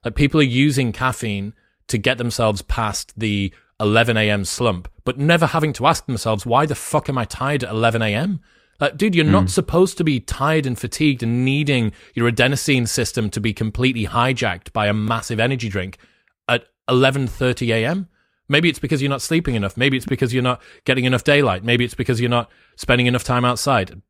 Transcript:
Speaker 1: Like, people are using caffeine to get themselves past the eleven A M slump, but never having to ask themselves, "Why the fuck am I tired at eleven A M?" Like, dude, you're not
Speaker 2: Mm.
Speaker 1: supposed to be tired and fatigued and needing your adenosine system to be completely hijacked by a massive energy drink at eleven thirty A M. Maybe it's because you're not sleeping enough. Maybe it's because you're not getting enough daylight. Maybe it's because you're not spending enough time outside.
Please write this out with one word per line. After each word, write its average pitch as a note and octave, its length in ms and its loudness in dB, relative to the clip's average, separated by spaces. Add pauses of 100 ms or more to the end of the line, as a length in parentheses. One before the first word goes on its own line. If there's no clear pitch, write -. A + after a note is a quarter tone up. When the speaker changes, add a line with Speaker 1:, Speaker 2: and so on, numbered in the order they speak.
Speaker 1:
Like, A2+ 120 -6
people D3 240 2
are D3 40 6
using C3 480 2
caffeine G#2+ 600 -4 (340)
to A#2+ 120 -2
get B2 180 0
themselves A2 460 -2
past - 520 -4
the G#2 380 -2 (280)
eleven A2 360 4
A G#2+ 120 2
M G2+ 140 0
slump, F#2+ 460 -2 (160)
but B2+ 120 -4
never D#3+ 280 4
having D#3 260 0
to B2+ 160 0
ask E3 180 2
themselves, A2 400 -2
"Why B2 200 4
the C#3+ 100 -4
fuck - 320 -2
am C3+ 100 -2
I A#2+ 60 -2
tired C3+ 400 -4
at F#2+ 60 -8
eleven A2+ 320 2
A G#2+ 120 0
M?" E3 280 -2 (360)
Like, D3 200 -2
dude, G3 180 2
you're E3 80 4
not G2 220 4
Speaker 2:
Mm. F2+ 40 -2
Speaker 1:
supposed F3+ 480 2
to F3+ 60 -2
be C#3+ 160 2
tired D3+ 460 -2
and B2 120 -2
fatigued C3+ 460 0
and A#2+ 220 0
needing C3+ 480 0 (200)
your A#2 160 2
adenosine B2+ 600 2
system A2+ 400 -2
to A2 100 -4
be G#2 140 -2
completely A#2 520 0
hijacked A#2 680 -2
by G#2+ 140 0
a G#2 60 2
massive G#2+ 460 -2
energy A#2+ 300 0
drink F#2+ 280 -6 (520)
at A#2+ 160 0 (240)
eleven C3 360 2
thirty A#2+ 460 -2
A A2+ 140 0
M. F3+ 240 -4 (400)
Maybe D#3 180 2
it's D3+ 120 -2
because C#3 220 -2
you're C#3 80 -2
not C#3 120 -4
sleeping E3 340 -2
enough. G2 220 -2
Maybe C3 180 2
it's B2+ 100 -4
because B2 280 -2
you're B2 100 0
not B2+ 180 -2 (220)
getting B2+ 220 0
enough B2+ 180 2
daylight. C3 400 2
Maybe A#2+ 220 2
it's A#2 100 -10
because A#2+ 240 -2
you're A#2+ 100 0
not A#2+ 200 0 (260)
spending B2 300 2
enough B2 180 0
time B2 220 0
outside. A#2 640 0